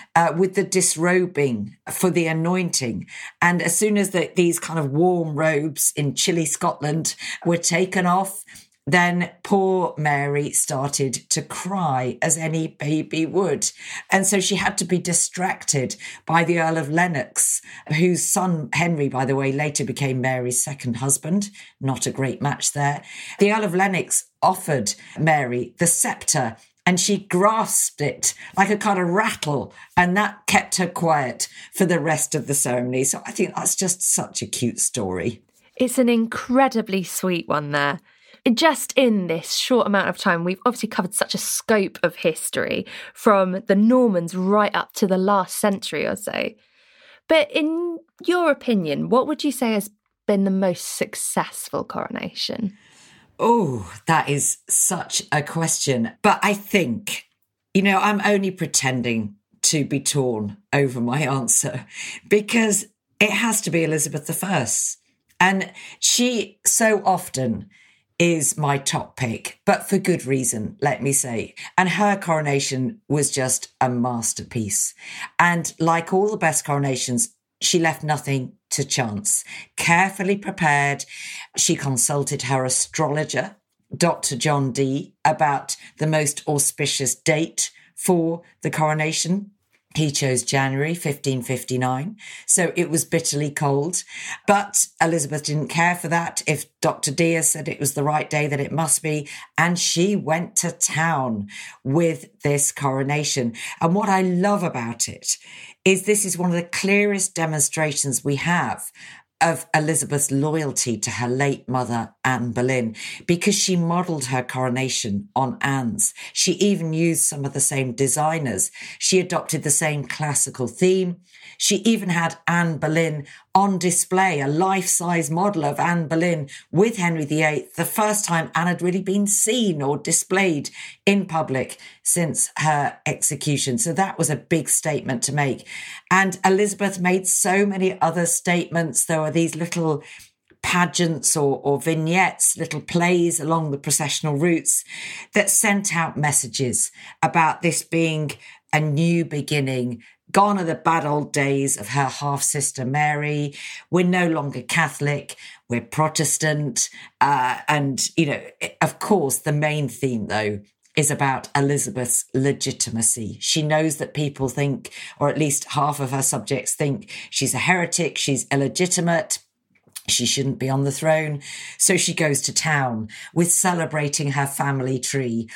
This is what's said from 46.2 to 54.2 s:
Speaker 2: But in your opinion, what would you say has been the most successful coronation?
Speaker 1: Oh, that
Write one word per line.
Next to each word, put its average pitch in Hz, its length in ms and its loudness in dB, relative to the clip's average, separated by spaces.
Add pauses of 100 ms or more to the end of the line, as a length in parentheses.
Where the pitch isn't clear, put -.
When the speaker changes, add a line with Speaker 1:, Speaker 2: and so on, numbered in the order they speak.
Speaker 2:
But 320 260 4
in 330 440 -2 (260)
your 339 260 2
opinion, 170 600 0
what 240 160 4
would 302 180 -4
you 285 80 0
say 226 220 0
has 208 160 -2 (360)
been 196 180 4
the 196 60 2
most 190 460 0
successful - 880 -4
coronation? - 920 -6 (600)
Speaker 1:
Oh, 165 520 2 (140)
that 156 220 2